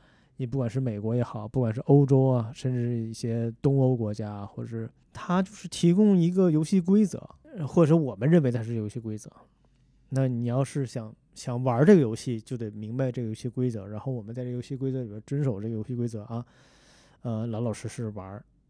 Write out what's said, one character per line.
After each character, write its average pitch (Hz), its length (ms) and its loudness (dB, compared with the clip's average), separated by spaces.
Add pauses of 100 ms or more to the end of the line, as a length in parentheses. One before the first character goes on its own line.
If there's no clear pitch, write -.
(380)
你 131 100 -6
不 127 100 -6
管 120 100 -2
是 131 120 -4
美 113 200 -4
国 113 160 -2
也 123 60 0
好， 110 260 -8
不 127 120 -2
管 113 120 0
是 113 100 -4
欧 143 260 6
洲 131 180 6
啊， 123 300 2
甚 127 180 -4
至 120 240 -2
一 113 160 -6
些 117 480 -4
东 139 180 2
欧 131 160 4
国 110 160 -2
家 104 200 -8
啊， 101 160 -10
或 - 160 -12
者 117 40 -10
是 113 220 -8 (260)
它 180 280 -2
就 - 80 -8
是 - 160 -16
提 170 260 2
供 202 240 6
一 170 140 4
个 185 180 4
游 156 140 4
戏 185 180 2
规 196 240 4
则， - 140 -8 (480)
或 170 160 4
者 143 40 6
是 156 60 6
我 135 220 2
们 110 120 0
认 165 140 8
为 131 80 2
它 117 140 -2
是 117 100 -6
游 107 160 -4
戏 120 100 -10
规 110 160 -8
则。 - 160 -16 (800)
那 135 180 0
你 120 180 -2
要 123 180 0
是 135 240 -4
想， 110 260 -10 (220)
想 127 280 -6
玩 120 140 2
儿 143 80 6
这 208 80 10
个 170 80 8
游 113 140 0
戏， 113 260 -6
就 127 160 -10
得 110 140 -6
明 107 260 -10
白 131 140 -2
这 123 100 -8
个 117 60 -6
游 110 60 -6
戏 123 140 -10
规 127 220 -2
则， 101 180 -8
然 104 120 -10
后 135 120 -8
我 117 120 -8
们 110 100 -14
在 123 100 -8
这 123 60 -8
个 123 60 -8
游 123 60 -6
戏 139 140 -10
规 131 160 -4
则 131 120 -6
里 113 40 -8
边 104 180 -14
遵 143 180 -4
守 104 180 -2
这 110 80 -6
个 113 60 -4
游 107 80 -4
戏 123 120 -8
规 120 120 -2
则 110 160 -10
啊， 117 200 -8 (800)
呃， 113 240 -4
老 113 160 -4
老 117 100 -4
实 107 160 -10
实 113 220 -8
玩 98 160 -12
儿。 101 180 -16 (260)